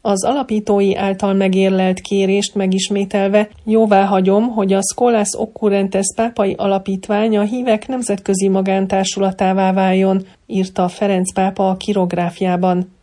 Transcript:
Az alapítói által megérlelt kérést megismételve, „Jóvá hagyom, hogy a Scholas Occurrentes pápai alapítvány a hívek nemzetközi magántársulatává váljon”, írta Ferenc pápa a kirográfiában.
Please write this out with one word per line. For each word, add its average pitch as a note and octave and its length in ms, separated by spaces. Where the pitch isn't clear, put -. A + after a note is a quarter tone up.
Az G3+ 240
alapítói G#3+ 720
által G3 360
megérlelt F#3+ 680
kérést G3 540
megismételve, G3 920
„Jóvá G#3+ 400
hagyom, G3 440
hogy G#3 240
a G3 80
Scholas A3+ 440
Occurrentes G3 800
pápai A3+ 420
alapítvány G3+ 800
a G3+ 60
hívek A3+ 460
nemzetközi G3 600
magántársulatává F#3+ 1200
váljon”, F#3+ 540
írta F#3 420
Ferenc F#3 440
pápa F#3+ 380
a F#3+ 60
kirográfiában. F3+ 1160